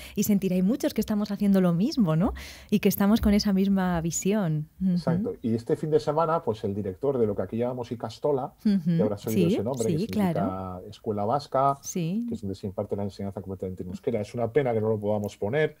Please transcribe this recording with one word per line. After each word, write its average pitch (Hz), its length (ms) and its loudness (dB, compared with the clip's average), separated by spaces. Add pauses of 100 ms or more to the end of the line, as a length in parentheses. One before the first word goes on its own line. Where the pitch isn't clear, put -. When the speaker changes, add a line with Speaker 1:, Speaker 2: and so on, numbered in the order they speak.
(160)
Speaker 1:
Y 208 80 0
sentir, 190 280 2
hay 185 100 2
muchos 262 320 0
que - 60 0
estamos 208 300 -2
haciendo 196 300 4
lo 180 140 4
mismo, 202 420 2
¿no? 196 180 2 (360)
Y 208 100 4
que - 80 2
estamos 202 320 4
con 208 140 4
esa 208 180 2
misma 190 480 2
visión. 165 680 0 (140)
Ujú. 185 100 2
Speaker 2:
Exacto. 175 500 0
Y 110 120 0
este 117 220 0
fin 156 140 -4
de 151 100 4
semana, 160 420 2
pues, 110 220 -4
el 98 100 -2
director 104 420 -2
de 117 120 4
lo 101 80 -2
que 104 60 -2
aquí 95 140 -6
llamamos 123 360 -4
Icastola, 127 640 -4 (120)
Speaker 1:
Ujú. 175 300 2
Speaker 2:
que 165 60 4
habrás 208 260 -2
oído 185 200 4
Speaker 1:
Sí, 196 60 4
Speaker 2:
ese - 80 0
nombre, 240 240 -2
que 180 60 2
Speaker 1:
sí, 165 140 0
Speaker 2:
significa 202 260 0
Speaker 1:
claro. 95 480 -4 (100)
Speaker 2:
Escuela 104 340 -4
Vasca, 139 580 2
Speaker 1:
Sí. 190 460 -4
Speaker 2:
que 226 60 -6
es 220 60 -8
donde 95 160 -6
se - 100 -10
imparte 101 300 -6
la 101 80 -4
enseñanza 98 360 -8
completamente 95 440 -8
en 90 60 -8
euskera. 107 300 -4
Es - 140 -8
una 117 180 -2
pena 131 200 2
que 110 80 0
no 107 80 0
lo 110 100 0
podamos 104 380 -2
poner, 151 440 -2